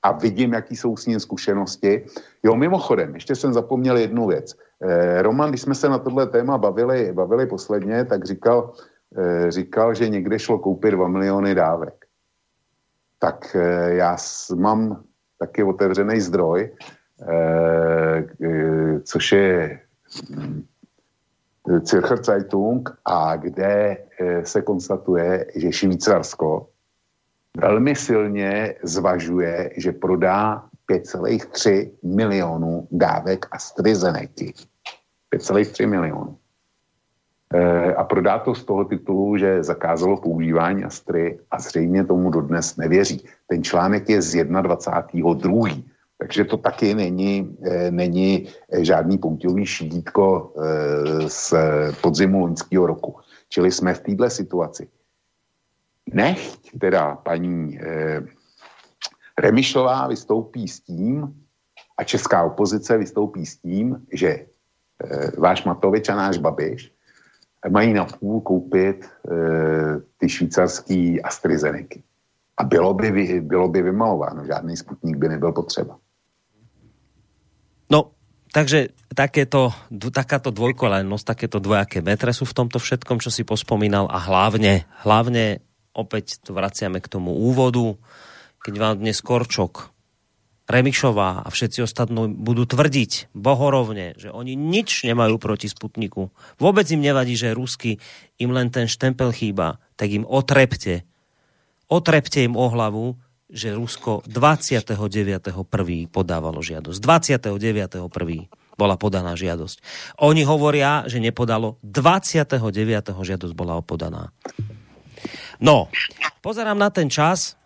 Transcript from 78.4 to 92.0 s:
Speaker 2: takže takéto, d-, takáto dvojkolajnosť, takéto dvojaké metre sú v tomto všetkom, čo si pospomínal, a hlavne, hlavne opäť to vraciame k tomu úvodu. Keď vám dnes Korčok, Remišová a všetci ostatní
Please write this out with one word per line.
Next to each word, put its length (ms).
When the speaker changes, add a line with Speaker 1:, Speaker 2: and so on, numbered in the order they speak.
Speaker 2:
takže 360
takéto, 580
d-, 200
takáto 400
dvojkolajnosť, 760
takéto 320
dvojaké 420
metre 300
sú 140
v 100
tomto 240
všetkom, 400
čo 120
si 120
pospomínal, 680
a 80
hlavne, 680
hlavne 560
opäť 480
to 120
vraciame 480
k 80
tomu 240
úvodu. 640
Keď 160
vám 240
dnes 240
Korčok, 640
Remišová 720
a 80
všetci 320
ostatní 480